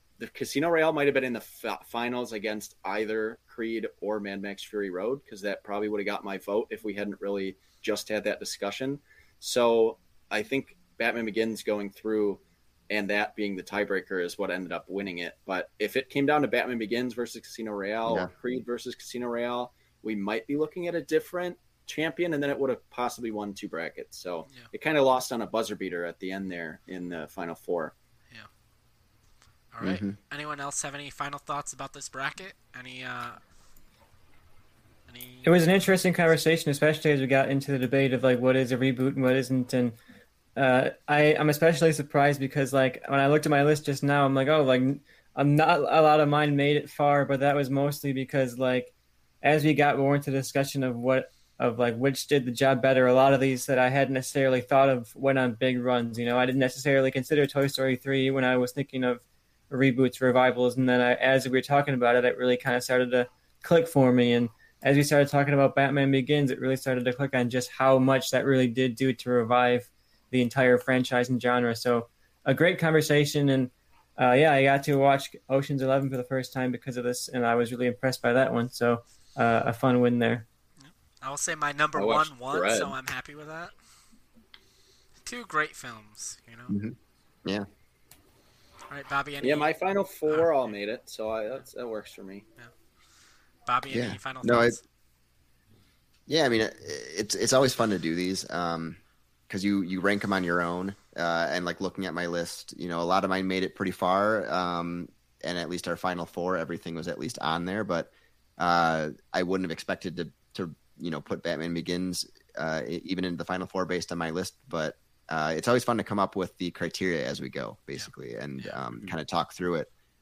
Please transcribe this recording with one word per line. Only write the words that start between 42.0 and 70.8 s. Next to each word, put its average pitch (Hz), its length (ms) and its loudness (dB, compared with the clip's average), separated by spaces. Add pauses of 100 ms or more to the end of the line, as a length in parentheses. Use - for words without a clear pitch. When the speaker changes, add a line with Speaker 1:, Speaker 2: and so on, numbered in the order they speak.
Speaker 4:
because, 135 320 -2
like, 131 360 2
when 139 120 2
I 139 80 4
looked 147 180 4
at 151 40 2
my 143 120 6
list 151 240 4
just 139 160 -2
now, 143 220 4
I'm 135 100 4
like, 135 140 2
"Oh, 156 140 6
like, 127 180 4
n-, 135 200 0 (360)
um, 143 200 4
not 160 240 6
a 156 220 4
lot 151 180 8
of 147 80 4
mine 147 280 2
made 143 200 4
it 147 140 -4
far," 143 340 4
but 139 160 0
that 143 160 4
was 139 140 0
mostly 143 420 0
because, 131 460 -2
like, 127 340 0 (500)
as 147 220 4
we 151 100 4
got 143 240 4
more 139 180 4
into 143 140 -4
discussion 139 520 -2
of 127 140 -2
what, 127 340 0 (280)
of, 120 200 0
like, 120 180 2
which 135 300 0
did 139 180 2
the 127 60 -4
job 127 320 2
better, 131 240 4
a 123 80 6
lot 135 180 8
of 135 80 4
these 131 260 0
that 131 120 2
I 127 120 4
hadn't 135 240 2
necessarily 131 460 0
thought 135 280 4
of 120 260 0
went 135 240 2
on 123 160 2
big 127 240 0
runs. 120 400 0
You 120 80 -2
know, 120 120 2
I 127 80 2
didn't 131 120 0
necessarily 131 520 2
consider 139 360 2
Toy 139 220 0
Story 131 280 0
three 135 340 0
when 135 140 0
I 127 120 4
was 123 160 0
thinking 135 320 -4
of 123 160 0 (500)
reboots, 131 500 2
revivals, 123 560 4
and 131 120 2
then 123 120 4
I, 123 140 4
as 131 320 2
we 123 60 -6
were 127 100 2
talking 143 320 2
about 120 220 4
it, 123 80 4
it 123 140 0
really 127 180 2
kinda 123 240 -2
started 127 300 0
to 123 180 2 (340)
click 165 260 4
for 127 240 6
me. 120 200 4
And 120 160 2 (340)
as 139 140 4
we 147 60 6
started 143 260 4
talking 143 260 2
about 139 200 4
Batman 139 360 2
Begins, 135 400 2
it - 100 -6
really 127 160 0
started 127 280 -2
to 123 80 0
click 135 220 -4
on 123 160 0
just 127 200 -4
how 135 280 4
much 131 320 2
that 127 140 2
really 131 240 4
did 123 260 0
do 131 200 0
to - 160 -8
revive 123 600 2 (400)
the 127 120 2
entire 123 360 4
franchise 123 520 0